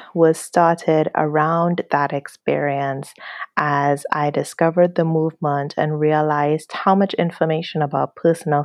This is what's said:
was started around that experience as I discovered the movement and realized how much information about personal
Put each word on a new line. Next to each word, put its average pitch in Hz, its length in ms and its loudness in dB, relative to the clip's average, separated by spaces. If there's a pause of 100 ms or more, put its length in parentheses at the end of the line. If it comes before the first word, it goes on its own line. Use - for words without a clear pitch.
(140)
was 160 240 4
started 165 760 2
around 160 760 0
that 143 240 0
experience 139 960 -4 (460)
as 143 520 0
I 147 200 0
discovered 165 640 0
the 165 100 0
movement 156 720 -2
and 151 240 -2
realized 151 720 0
how - 220 0
much 196 180 2
information 165 680 -2
about 143 340 -2
personal 156 480 0